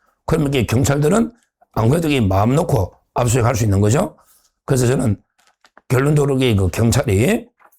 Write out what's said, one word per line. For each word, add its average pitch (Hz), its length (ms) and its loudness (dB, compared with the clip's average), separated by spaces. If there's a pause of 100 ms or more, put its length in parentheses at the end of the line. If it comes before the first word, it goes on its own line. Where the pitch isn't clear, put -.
(260)
그러면 160 220 0
이게 131 180 0
경찰들은 147 680 0 (400)
안 110 160 0
그래도 160 200 0
이게 139 120 0
마음 101 340 0
놓고 143 400 -2 (200)
압수수색할 120 400 0
수 107 100 -2
있는 98 160 0
거죠. 120 360 0 (480)
그래서 127 220 0
저는 127 340 -2 (680)
결론적으로 143 480 0
이게 131 180 2
그 95 140 2
경찰이 113 800 0 (320)